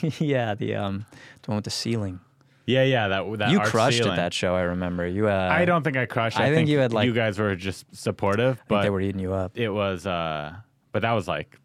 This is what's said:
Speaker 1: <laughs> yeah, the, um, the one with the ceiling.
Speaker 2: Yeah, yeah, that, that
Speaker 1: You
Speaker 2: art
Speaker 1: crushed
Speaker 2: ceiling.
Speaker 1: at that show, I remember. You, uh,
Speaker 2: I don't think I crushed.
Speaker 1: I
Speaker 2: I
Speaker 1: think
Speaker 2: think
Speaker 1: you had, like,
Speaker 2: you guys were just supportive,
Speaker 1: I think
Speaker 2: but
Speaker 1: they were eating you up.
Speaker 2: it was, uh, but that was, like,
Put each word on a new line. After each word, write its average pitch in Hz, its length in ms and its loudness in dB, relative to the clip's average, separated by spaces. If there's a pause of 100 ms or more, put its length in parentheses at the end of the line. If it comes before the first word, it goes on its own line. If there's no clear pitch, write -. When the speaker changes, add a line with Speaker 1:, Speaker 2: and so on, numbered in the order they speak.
Speaker 1:
<laughs> 156 160 -4
yeah, 127 360 0
the, 110 220 -4
um, 101 300 -4 (360)
the - 80 -10
one 107 60 0
with 107 80 -4
the 110 60 -8
ceiling. 104 500 -4 (460)
Speaker 2:
Yeah, 131 160 4
yeah, 127 260 2
that, 98 300 -2
that 104 120 2
Speaker 1:
You 190 100 4
Speaker 2:
art - 80 0
Speaker 1:
crushed 120 300 4
Speaker 2:
ceiling. 110 140 2
Speaker 1:
at 90 40 0
that 87 180 0
show, 90 200 0
I 90 80 2
remember. 87 440 -2
You, 101 220 0
uh, 95 220 2
Speaker 2:
I 170 140 2
don't 170 180 2
think 139 140 -2
I 127 80 0
crushed. 113 340 -2
Speaker 1:
I - 60 2
Speaker 2:
I - 40 4
Speaker 1:
think 151 80 4
Speaker 2:
think 160 120 4
Speaker 1:
you 147 120 4
had, 123 120 2
like, 110 140 2
Speaker 2:
you 120 80 2
guys 110 240 0
were 104 180 2
just 92 300 -6 (100)
supportive, 107 560 0
Speaker 1:
I 123 40 -4
think - 120 -20
Speaker 2:
but 101 140 2
Speaker 1:
they 104 80 2
were 98 100 0
eating 95 200 -2
you 92 120 -4
up. 95 240 -4
Speaker 2:
it 117 140 -2
was, 98 360 -2
uh, 82 480 -4 (380)
but 107 80 -2
that 113 120 2
was, 101 140 0
like, 78 380 -6